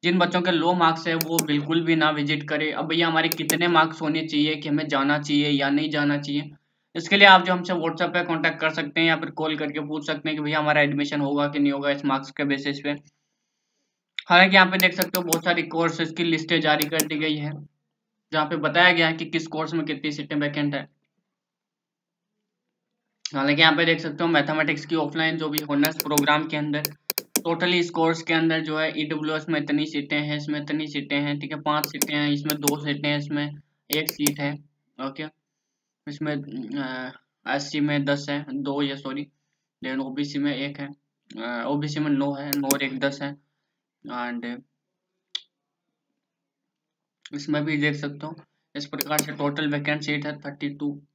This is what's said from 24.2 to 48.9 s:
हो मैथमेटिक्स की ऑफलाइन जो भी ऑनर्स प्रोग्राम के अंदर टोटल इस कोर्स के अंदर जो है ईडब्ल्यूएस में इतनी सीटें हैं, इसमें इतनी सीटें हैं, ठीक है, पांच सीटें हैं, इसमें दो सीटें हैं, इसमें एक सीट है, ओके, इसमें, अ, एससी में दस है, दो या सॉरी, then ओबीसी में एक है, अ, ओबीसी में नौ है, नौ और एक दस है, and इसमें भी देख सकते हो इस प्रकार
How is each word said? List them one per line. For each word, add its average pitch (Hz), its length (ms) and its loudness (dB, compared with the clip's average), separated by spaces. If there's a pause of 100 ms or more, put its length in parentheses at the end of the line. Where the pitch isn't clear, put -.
हो 170 60 0
मैथमेटिक्स 156 560 0
की 165 100 -4
ऑफलाइन 160 420 -2
जो 156 120 -4
भी 151 100 0 (120)
ऑनर्स 147 320 2
प्रोग्राम 147 440 2
के 156 100 -4
अंदर 151 260 -2 (600)
टोटल 175 280 0
इस 175 160 2
कोर्स 165 320 0
के 170 120 -2
अंदर 160 260 2
जो 156 180 -4
है 156 100 0 (140)
ईडब्ल्यूएस 156 480 -4
में 156 100 2
इतनी 147 260 0
सीटें 147 340 -4
हैं, 147 180 -2
इसमें 147 240 -4
इतनी 151 260 -4
सीटें 143 340 -4
हैं, 147 180 -2
ठीक 143 120 -8
है, 151 100 -8
पांच 151 240 0
सीटें - 300 -4
हैं, 147 160 0
इसमें 147 260 0
दो 143 280 -2
सीटें 147 240 -4
हैं, 147 80 0
इसमें 147 280 -4 (440)
एक 151 220 -2
सीट 147 280 -2
है, 143 120 -2 (460)
ओके, 139 260 -10 (840)
इसमें, 147 260 -6
अ, 131 800 -8 (340)
एससी 143 340 -4
में 147 260 2
दस 143 240 0
है, 143 140 -4 (200)
दो 139 180 -2
या 139 140 -2
सॉरी, 139 320 -8 (540)
then 131 180 -4
ओबीसी 143 400 -4
में 143 160 0
एक 143 240 -8
है, 143 100 -10 (480)
अ, 117 300 -6
ओबीसी 147 320 -2
में 151 120 0
नौ 143 220 2
है, 143 240 -4
नौ 139 160 -2
और 139 100 -2
एक 131 160 -4
दस 139 220 -2
है, 143 140 -6 (720)
and 120 400 -8 (3000)
इसमें 147 320 -4
भी 156 120 -2
देख 147 180 0
सकते 143 300 -8
हो 160 100 -10 (400)
इस 143 100 -8
प्रकार 151 320 -2